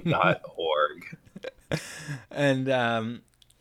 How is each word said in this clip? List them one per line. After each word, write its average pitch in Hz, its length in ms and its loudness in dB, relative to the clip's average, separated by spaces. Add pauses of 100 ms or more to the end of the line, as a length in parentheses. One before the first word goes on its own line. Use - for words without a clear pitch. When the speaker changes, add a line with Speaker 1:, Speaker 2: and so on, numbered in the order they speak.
Speaker 1:
dot - 360 4 (140)
org. 78 600 0 (520)
Speaker 2:
<laughs> 151 120 -4 (500)
And, 135 380 2
um, 117 520 0 (400)